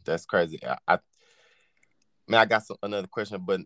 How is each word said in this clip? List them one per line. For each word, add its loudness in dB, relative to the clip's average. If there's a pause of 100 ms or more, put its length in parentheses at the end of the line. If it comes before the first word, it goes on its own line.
that's -4
crazy. 0
I, -4 (100)
I, 2 (1300)
man, 6
I 8
got 2
some, -12
another -4
question, -6
but 0